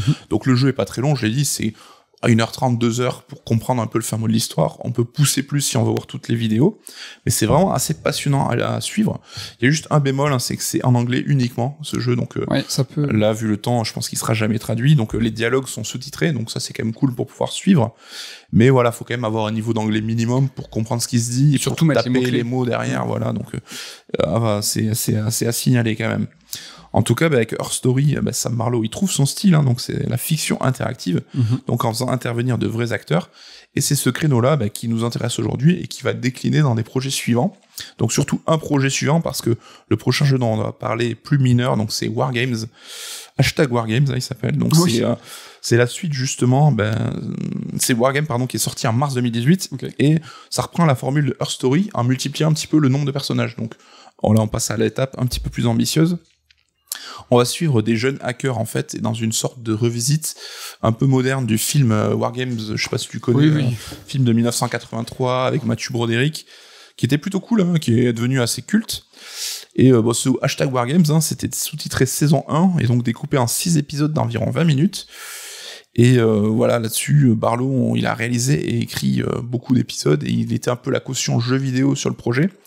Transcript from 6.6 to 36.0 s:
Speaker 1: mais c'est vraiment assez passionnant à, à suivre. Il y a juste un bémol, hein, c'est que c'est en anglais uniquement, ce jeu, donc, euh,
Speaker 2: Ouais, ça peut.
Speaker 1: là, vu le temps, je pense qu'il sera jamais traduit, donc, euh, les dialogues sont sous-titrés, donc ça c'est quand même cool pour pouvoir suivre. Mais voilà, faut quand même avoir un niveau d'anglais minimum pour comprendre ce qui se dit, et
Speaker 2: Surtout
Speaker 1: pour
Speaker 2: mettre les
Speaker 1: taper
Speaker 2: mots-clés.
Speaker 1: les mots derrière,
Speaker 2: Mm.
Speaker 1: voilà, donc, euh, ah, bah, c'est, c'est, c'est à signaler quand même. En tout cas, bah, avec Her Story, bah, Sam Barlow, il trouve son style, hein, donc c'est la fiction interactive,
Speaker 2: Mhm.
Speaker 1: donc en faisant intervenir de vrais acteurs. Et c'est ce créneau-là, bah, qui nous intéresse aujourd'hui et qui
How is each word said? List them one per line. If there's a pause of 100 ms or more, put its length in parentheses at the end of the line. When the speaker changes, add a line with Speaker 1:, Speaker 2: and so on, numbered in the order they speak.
Speaker 1:
mais
c'est
vraiment
assez
passionnant
à,
à
suivre. (380)
Il
y
a
juste
un
bémol,
hein,
c'est
que
c'est
en
anglais
uniquement,
ce
jeu,
donc,
euh,
Speaker 2:
Ouais,
ça
peut.
Speaker 1:
là,
vu
le
temps,
je
pense
qu'il
sera
jamais
traduit,
donc,
euh,
les
dialogues
sont
sous-titrés,
donc
ça
c'est
quand
même
cool
pour
pouvoir
suivre. (580)
Mais
voilà,
faut
quand
même
avoir
un
niveau
d'anglais
minimum
pour
comprendre
ce
qui
se
dit,
et
Speaker 2:
Surtout
Speaker 1:
pour
Speaker 2:
mettre
les
Speaker 1:
taper
Speaker 2:
mots-clés.
Speaker 1:
les
mots
derrière,
Speaker 2:
Mm.
Speaker 1:
voilà,
donc,
euh, (640)
ah,
bah,
c'est,
c'est, (100)
c'est
à
signaler
quand
même. (680)
En
tout
cas,
bah,
avec
Her
Story,
bah,
Sam
Barlow,
il
trouve
son
style,
hein,
donc
c'est
la
fiction
interactive, (120)
Speaker 2:
Mhm.
Speaker 1:
donc
en
faisant
intervenir
de
vrais
acteurs. (440)
Et
c'est
ce
créneau-là,
bah,
qui
nous
intéresse
aujourd'hui
et
qui